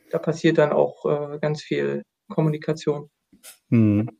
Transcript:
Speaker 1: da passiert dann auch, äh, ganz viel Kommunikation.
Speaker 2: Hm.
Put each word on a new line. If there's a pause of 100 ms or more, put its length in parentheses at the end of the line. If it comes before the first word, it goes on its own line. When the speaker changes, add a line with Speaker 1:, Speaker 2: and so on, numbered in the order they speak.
(100)
Speaker 1:
da
passiert
dann
auch,
äh,
ganz
viel (260)
Kommunikation. (600)
Speaker 2:
Hm.